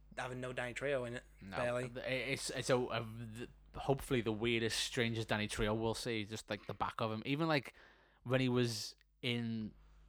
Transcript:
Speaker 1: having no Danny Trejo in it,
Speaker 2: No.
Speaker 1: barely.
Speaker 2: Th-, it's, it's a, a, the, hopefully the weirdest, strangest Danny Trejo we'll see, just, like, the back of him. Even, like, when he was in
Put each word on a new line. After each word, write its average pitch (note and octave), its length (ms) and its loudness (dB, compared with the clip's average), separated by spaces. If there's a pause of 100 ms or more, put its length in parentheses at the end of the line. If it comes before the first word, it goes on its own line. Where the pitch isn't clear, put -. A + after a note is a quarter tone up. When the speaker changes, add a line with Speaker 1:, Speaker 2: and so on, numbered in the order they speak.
(180)
Speaker 1:
having B2+ 220 -4
no B2+ 120 -4
Danny B2 220 -2
Trejo C3 320 0
in A#2 80 -4
it, B2 80 -6 (260)
Speaker 2:
No. F#3 80 -4
Speaker 1:
barely. B2 320 0
Speaker 2:
Th-, A#2+ 160 -8 (240)
it's, C3+ 220 -2
it's C3+ 200 -2
a, C3 60 8
a, A#2 280 0 (340)
the, A#2+ 80 -6 (320)
hopefully C3+ 420 2
the A2 120 2
weirdest, A2+ 480 2
strangest A2+ 480 0
Danny G#2+ 180 2
Trejo G#2+ 320 2
we'll A2+ 160 2
see, A2 300 -2
just, G#2+ 260 -8
like, G#2 160 -4
the G#2 80 -4
back G2+ 240 -4
of A2+ 140 0
him. A2 120 -4
Even, C#3+ 220 0
like, D3+ 260 2 (520)
when B2+ 160 4
he C3 80 4
was A#2+ 480 2 (260)
in A2+ 480 -2 (380)